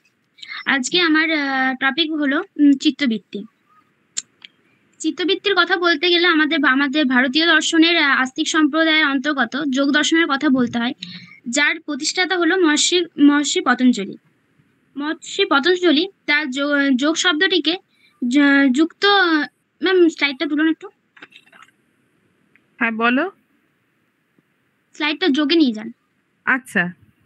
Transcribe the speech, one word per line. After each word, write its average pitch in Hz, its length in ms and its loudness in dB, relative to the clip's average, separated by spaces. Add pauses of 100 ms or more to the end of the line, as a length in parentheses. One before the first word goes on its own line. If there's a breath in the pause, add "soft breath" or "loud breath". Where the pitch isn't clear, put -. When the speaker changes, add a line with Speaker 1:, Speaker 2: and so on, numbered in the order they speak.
(680 loud breath)
Speaker 1:
আজকে 269 340 0
আমার, 320 300 2
আহ, 269 440 -2
টপিক 269 380 -2
হলো, 294 300 -2 (140)
উম, 285 160 6
চিত্তবৃত্তি। 247 720 -4 (1500)
চিত্তবৃত্তির 370 580 -2
কথা 359 200 2
বলতে 349 340 0
গেলে 349 160 2
আমাদের 311 320 0
বা-, 277 120 2
আমাদের 285 340 0
ভারতীয় 262 420 0
দর্শনের, 330 500 2
আহ, 277 240 2
আস্তিক 262 280 -4
সম্প্রদায়ের 311 580 2
অন্তর্গত 269 640 -4
যোগ 277 200 0
দর্শনের 320 380 2
কথা 277 200 -2
বলতে 247 300 0
হয়, 240 140 -4 (560 loud breath)
যার 294 320 0
প্রতিষ্ঠাতা 311 580 -4
হলো 339 180 2
মহর্ষি, 339 480 2 (160)
মহর্ষি 285 400 4
পতঞ্জলি। 247 560 0 (800)
মহর্ষি 311 480 -6
পতঞ্জলি 349 640 0 (180)
তার 294 240 -2
যো-, 277 460 -2
যোগ 294 200 -2
শব্দটিকে 349 600 0 (520)
য-, 277 440 4
যুক্ত, 320 340 -2 (760)
ম্যাম, 359 260 4
স্লাইডটা 285 380 -4
তুলুন 302 220 -2
একটু। 330 200 -6 (1900)
Speaker 2:
হ্যাঁ, 226 140 -2
বলো। 247 380 0 (1600)
Speaker 1:
স্লাইডটা 302 340 -2
যোগে 285 280 0
নিয়ে 277 160 4
যান। 220 200 -12 (520)
Speaker 2:
আচ্ছা, 208 480 -2 (320)